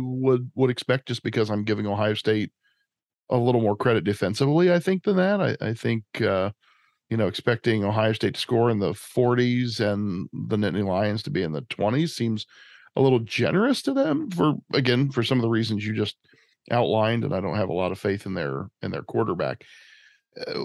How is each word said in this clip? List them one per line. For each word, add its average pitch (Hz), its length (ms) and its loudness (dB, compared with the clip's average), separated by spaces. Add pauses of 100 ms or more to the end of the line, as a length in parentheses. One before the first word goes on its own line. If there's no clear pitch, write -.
would, 127 540 0
would 131 160 2
expect 127 380 -2
just 117 140 -6
because 110 280 -2
I'm 104 140 -2
giving 107 220 0
Ohio 107 280 0
State 107 360 0 (800)
a 127 60 2
little 120 260 4
more 104 140 2
credit 113 280 2
defensively, 139 680 2
I 175 80 4
think, 190 260 -2
than 196 120 2
that. 196 240 2
I, 127 160 0 (120)
I 113 60 -2
think, 113 300 -2 (160)
uh, 98 300 0 (580)
you 113 80 -2
know, 107 120 2
expecting 113 540 0
Ohio 110 300 2
State 117 220 -2
to - 60 -6
score 117 300 2
in 110 80 0
the 92 140 0
forties 123 880 0
and 101 480 -2 (200)
the 110 80 0
Nittany 104 300 0
Lions 104 380 0
to - 60 -8
be 95 120 -2
in 80 100 -4
the 73 100 -4
twenties 127 520 -2
seems 113 320 -4 (480)
a 135 60 2
little 131 200 4
generous 156 640 0
to 277 120 -2
them 285 360 0
for, 151 240 2 (200)
again, 131 360 2
for 120 120 0
some 127 160 0
of 117 40 2
the 117 60 2
reasons 110 380 0
you 107 80 -4
just 107 220 -2 (540)
outlined, 110 540 2
and 98 100 -2
I 95 60 -2
don't 95 160 -2
have 98 140 0
a 82 40 -2
lot 90 160 0
of - 80 -6
faith 98 280 -2
in 95 80 -6
their, 71 340 -4 (140)
in 98 80 -6
their 80 120 -6
quarterback. 92 640 -4 (720)
Uh, - 260 -8